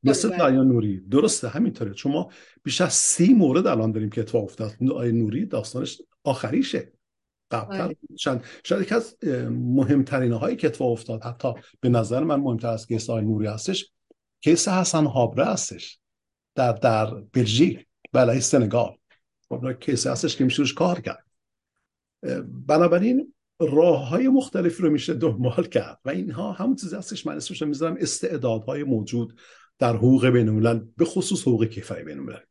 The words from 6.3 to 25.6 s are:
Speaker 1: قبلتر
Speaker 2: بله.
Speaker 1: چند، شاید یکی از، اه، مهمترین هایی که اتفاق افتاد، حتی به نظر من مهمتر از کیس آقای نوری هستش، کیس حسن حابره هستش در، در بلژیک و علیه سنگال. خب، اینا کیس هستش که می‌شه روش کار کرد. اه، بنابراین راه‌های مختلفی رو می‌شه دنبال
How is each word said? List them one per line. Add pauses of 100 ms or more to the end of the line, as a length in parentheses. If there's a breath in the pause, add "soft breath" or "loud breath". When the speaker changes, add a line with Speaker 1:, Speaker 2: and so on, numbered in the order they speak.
Speaker 1:
قبلتر
Speaker 2:
بله. (220)
Speaker 1:
چند، (200 loud breath)
شاید
یکی
از،
اه،
مهمترین
هایی
که
اتفاق
افتاد،
حتی (280 loud breath)
به
نظر
من
مهمتر
از
کیس
آقای
نوری
هستش، (500)
کیس
حسن
حابره
هستش (560)
در،
در
بلژیک (260)
و
علیه
سنگال. (520 soft breath)
خب،
اینا
کیس
هستش
که
می‌شه
روش
کار
کرد. (1000)
اه،
بنابراین (260)
راه‌های
مختلفی
رو
می‌شه
دنبال